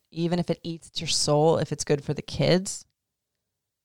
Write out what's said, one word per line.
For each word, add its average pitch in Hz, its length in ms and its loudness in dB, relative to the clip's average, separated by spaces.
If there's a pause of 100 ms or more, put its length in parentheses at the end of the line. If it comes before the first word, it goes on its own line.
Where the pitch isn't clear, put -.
(100)
even 170 280 -2
if 170 100 -2
it 165 140 -4
eats 165 260 -10
at - 120 -10
your 160 80 -4
soul, 151 500 4
if - 140 -4
it's 143 120 -6
good 147 180 0
for 151 120 -6
the - 80 -6
kids, 165 640 0 (1000)